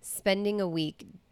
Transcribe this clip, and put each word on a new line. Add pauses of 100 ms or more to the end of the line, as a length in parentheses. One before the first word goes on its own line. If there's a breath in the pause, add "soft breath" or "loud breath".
spending
a
week (260)